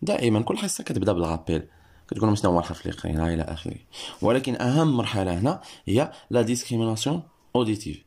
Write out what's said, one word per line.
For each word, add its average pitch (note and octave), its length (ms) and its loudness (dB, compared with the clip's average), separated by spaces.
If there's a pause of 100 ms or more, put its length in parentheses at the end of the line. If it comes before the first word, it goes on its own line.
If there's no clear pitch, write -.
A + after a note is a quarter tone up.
دائمًا D#3+ 400 2
كل - 160 0
حصة - 260 -4
كتبدا G#2 300 0
بالابيل، D#2+ 500 0 (440)
كتقول G#2+ 200 0
لهم G#2 80 4
شنو G2+ 160 2
هو F2 80 4
الحرف - 260 -6
اللي E2+ 120 -6
قرينا D#2+ 360 -2
إلى D#2+ 100 -2
آخره، E2 340 -8 (440)
ولكن B2+ 400 0
أهم C#3 360 4
مرحلة F#2+ 420 0
هنا D3+ 220 0 (240)
هي B2 260 2 (180)
لا A#2 120 4
ديسكريميناسيون A#2 840 -2 (320)
أوديتيف. G#2+ 520 -2